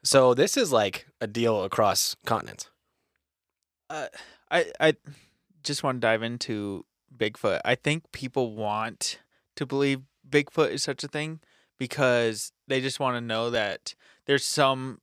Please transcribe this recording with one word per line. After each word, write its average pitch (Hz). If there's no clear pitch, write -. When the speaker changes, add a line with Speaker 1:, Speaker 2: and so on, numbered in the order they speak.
Speaker 1:
So 127
this 151
is, 214
like, 104
a 117
deal 110
across 98
continents. -
Speaker 2:
Uh, 151
I, 170
I 156
just 143
wanna 127
dive 113
into 110
Bigfoot. 107
I 117
think 151
people 127
want 107
to 147
believe 139
Bigfoot 147
is 135
such -
a 143
thing 156
because 120
they 131
just 131
wanna 123
know 117
that 107
there's 139
some 131